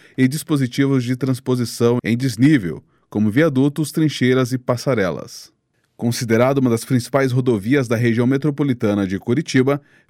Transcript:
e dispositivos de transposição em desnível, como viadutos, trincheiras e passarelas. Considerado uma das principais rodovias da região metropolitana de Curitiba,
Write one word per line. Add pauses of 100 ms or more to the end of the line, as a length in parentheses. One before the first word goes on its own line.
(160)
e
dispositivos
de
transposição
em
desnível, (240)
como
viadutos,
trincheiras
e
passarelas. (460)
Considerado
uma
das
principais
rodovias
da
região
metropolitana
de
Curitiba, (280)